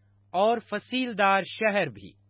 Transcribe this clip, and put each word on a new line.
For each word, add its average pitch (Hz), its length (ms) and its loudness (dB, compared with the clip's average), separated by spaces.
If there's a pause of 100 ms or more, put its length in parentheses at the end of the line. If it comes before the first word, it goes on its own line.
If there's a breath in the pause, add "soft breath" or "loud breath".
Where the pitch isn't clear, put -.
(340)
और 220 260 2
फसीलदार 208 840 0
शहर 202 440 0
भी - 280 -16 (140)